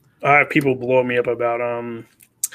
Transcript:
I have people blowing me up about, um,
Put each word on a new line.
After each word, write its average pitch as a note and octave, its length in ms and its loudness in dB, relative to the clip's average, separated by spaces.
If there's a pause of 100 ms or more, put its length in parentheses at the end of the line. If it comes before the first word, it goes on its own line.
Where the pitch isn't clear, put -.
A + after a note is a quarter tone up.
(220)
I C#3 140 4
have C#3 120 4
people C#3+ 260 2
blowing B2 340 0
me B2 100 0
up B2 80 0
about, A#2+ 340 -2
um, A#2+ 460 -8 (480)